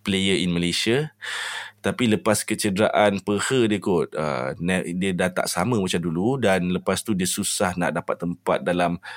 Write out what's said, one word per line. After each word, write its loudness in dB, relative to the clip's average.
player 2
in 0
Malaysia. 0
Tapi 0
lepas 2
kecederaan 2
peha 0
dia 0
kot, 0
uh, -4
ne-, 0
dia 0
dah 0
tak -4
sama 0
macam 0
dulu 0
dan 2
lepas -2
tu -2
dia 0
susah -2
nak -2
dapat -4
tempat -2
dalam 0